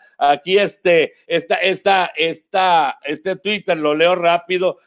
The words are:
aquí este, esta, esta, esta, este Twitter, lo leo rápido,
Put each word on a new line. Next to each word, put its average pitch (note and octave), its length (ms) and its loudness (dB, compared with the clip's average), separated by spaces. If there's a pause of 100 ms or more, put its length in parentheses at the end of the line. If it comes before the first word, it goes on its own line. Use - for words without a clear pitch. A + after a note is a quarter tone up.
(160)
aquí C#3+ 420 0
este, F3 540 0 (140)
esta, E3+ 300 -2
esta, F#3 600 0
esta, E3 880 -2
este D#3 320 -6
Twitter, F#3+ 400 -4
lo D3+ 180 -2
leo E3+ 200 2
rápido, F3 720 -2